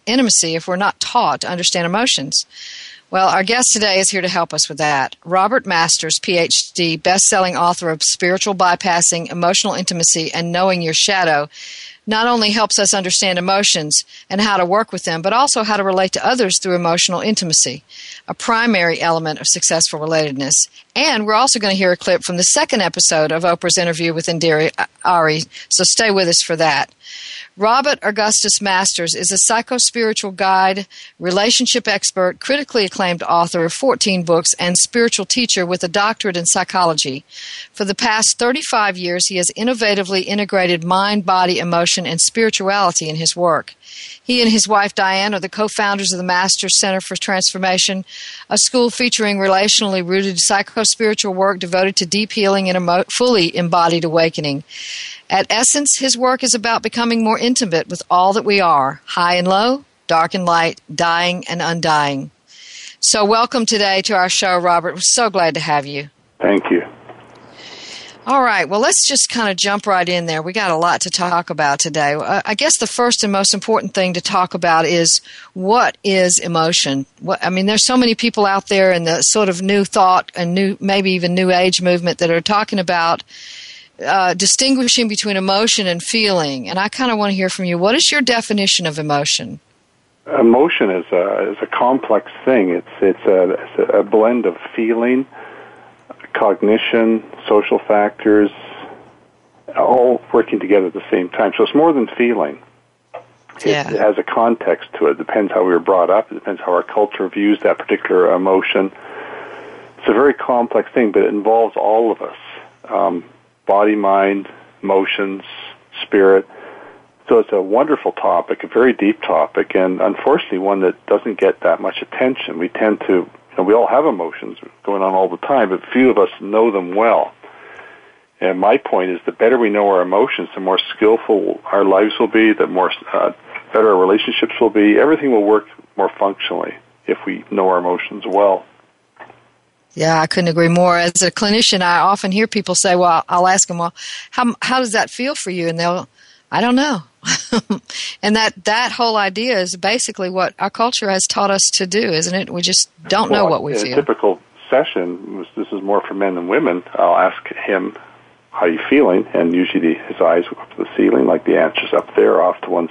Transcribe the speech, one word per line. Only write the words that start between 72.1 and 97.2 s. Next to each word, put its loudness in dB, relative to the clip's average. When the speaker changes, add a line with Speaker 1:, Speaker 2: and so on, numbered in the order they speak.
Speaker 1:
Uh, -2
I -4
guess 0
the -2
first 0
and 0
most 2
important -2
thing 0
to -6
talk 0
about 2
is 2
what 0
is 2
emotion? 0
What, -4
I -2
mean, 0
there's 0
so 2
many 2
people 0
out 0
there 4
in -2
the 0
sort 2
of -4
new 2
thought 2
and -4
new, 0
maybe 0
even 0
new 2
age 2
movement 0
that 0
are 0
talking 0
about, 0
uh, 2
distinguishing 0
between -4
emotion 0
and -2
feeling. -2
And -4
I -2
kinda -2
wanna 0
hear -2
from -6
you. -2
What 2
is 2
your 0
definition 0
of -4
emotion? -4
Speaker 2:
Emotion 4
is -4
a, 0
is -10
a -4
complex 0
thing. 4
It's, -2
it's 0
a, 4
it's -2
a 4
blend 2
of -2
feeling, 0
cognition, 2